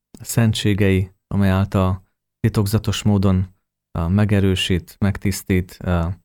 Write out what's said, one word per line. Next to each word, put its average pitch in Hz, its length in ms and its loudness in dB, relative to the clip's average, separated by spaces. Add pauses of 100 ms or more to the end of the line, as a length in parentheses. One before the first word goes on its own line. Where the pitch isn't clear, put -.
(220)
szentségei, 101 920 0 (160)
amely 101 220 0
által 92 540 0 (360)
titokzatos 107 640 -2
módon, 98 520 2 (360)
ö, 85 160 -4
megerősít, 98 920 0
megtisztít, 95 800 -2
ö, 85 280 -2 (180)